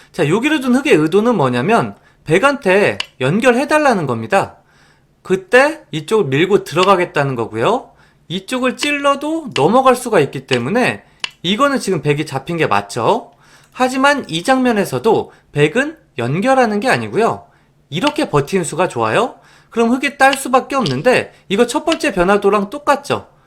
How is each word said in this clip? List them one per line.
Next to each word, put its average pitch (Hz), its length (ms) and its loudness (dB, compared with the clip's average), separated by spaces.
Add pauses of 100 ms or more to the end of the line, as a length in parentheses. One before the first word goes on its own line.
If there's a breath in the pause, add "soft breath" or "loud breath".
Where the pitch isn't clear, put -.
(100)
자, 160 180 -2
여기로 254 300 0
둔 254 160 0
흙의 269 180 2
의도는 196 440 2
뭐냐면, 131 580 0 (300 soft breath)
백한테 185 720 2 (220)
연결해달라는 240 880 2
겁니다. 117 480 -2 (680 soft breath)
그때 254 680 0
이쪽을 165 320 0
밀고 165 400 2
들어가겠다는 170 720 0
거고요. 117 560 -2 (360 soft breath)
이쪽을 247 480 -4
찔러도 294 800 -4
넘어갈 247 400 4
수가 233 260 -2
있기 139 260 -4
때문에 131 580 -2 (380 loud breath)
이거는 240 360 0
지금 180 240 -4
백이 147 240 0
잡힌 139 300 -8
게 156 100 0
맞죠. 120 640 -2 (400 soft breath)
하지만 262 560 0
이 160 140 -4
장면에서도 214 920 0 (200 loud breath)
백은 185 440 0 (220)
연결하는 208 640 0
게 254 80 -2
아니고요. 127 580 -2 (420 soft breath)
이렇게 196 400 -2
버티는 147 360 -2
수가 175 240 -2
좋아요. 123 480 -2 (340 soft breath)
그럼 233 200 0
흙이 269 260 -2
딸 269 180 4
수밖에 269 400 -2
없는데, 170 580 0 (160 soft breath)
이거 214 180 2
첫 302 180 -4
번째 320 280 -2
변화도랑 202 580 0
똑같죠. 277 580 -4 (180 soft breath)